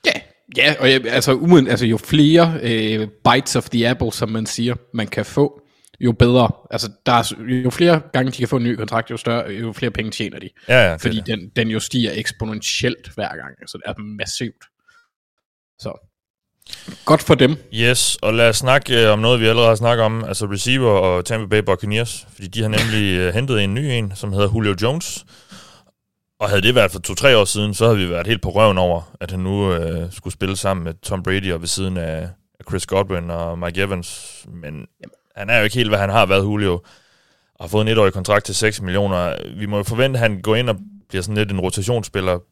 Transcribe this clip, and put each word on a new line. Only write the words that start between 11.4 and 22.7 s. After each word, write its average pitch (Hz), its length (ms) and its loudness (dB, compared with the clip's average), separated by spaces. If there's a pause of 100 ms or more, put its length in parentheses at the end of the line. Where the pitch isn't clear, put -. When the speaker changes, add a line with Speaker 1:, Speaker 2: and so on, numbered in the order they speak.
Speaker 1:
den 113 120 0
jo 110 120 -4
stiger 117 340 -2
eksponentielt - 1040 -6
hver 104 200 -6
gang. 67 260 -16
Altså, - 160 -18
det - 100 -16
er - 100 -8
massivt. 107 640 -10 (1160)
Så, - 260 -14 (1000)
godt 151 180 2
for 160 120 4
dem. 131 200 4 (180)
Speaker 2:
Yes, 120 420 0
og - 180 -2
lad 117 160 6
os 107 80 0
snakke, 127 480 4
øh, 107 60 6
om 107 80 4
noget, 117 200 4
vi 110 60 2
allerede 113 240 6
har 110 60 6
snakket 117 300 2
om, 113 180 -2
altså 104 220 -6
receiver 120 460 0
og 92 340 2
Tampa 113 220 -4
Bay 107 180 2
Buccaneers, 107 680 -4
fordi 98 140 -16
de 110 140 -6
har 107 80 -2
nemlig, 107 500 0